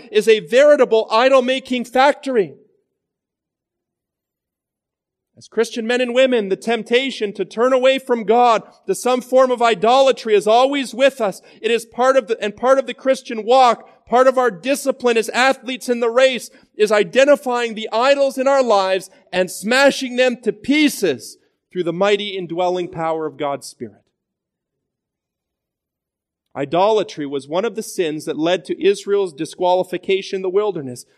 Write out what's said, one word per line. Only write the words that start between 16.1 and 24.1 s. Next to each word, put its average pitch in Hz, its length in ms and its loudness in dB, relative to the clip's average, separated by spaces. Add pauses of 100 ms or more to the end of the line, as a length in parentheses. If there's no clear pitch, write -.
is 208 160 2
identifying 240 840 2
the 220 180 -10
idols 269 460 0
in 262 100 -2
our 277 140 2
lives 190 480 0 (220)
and 185 180 -2
smashing 262 640 0
them 247 260 0
to 214 120 -4
pieces 240 840 -2 (340)
through 180 120 -6
the 165 100 -4
mighty 202 440 -2
indwelling 180 500 -4
power 160 380 -6
of 139 120 -10
God's 139 300 -6
Spirit. 101 360 -18 (2500)